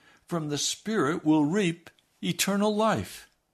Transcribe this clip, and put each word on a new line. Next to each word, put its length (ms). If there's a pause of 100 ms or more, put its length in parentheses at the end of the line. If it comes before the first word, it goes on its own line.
(280)
from 220
the 80
Spirit 640
will 220
reap 440 (320)
eternal 540
life. 540 (240)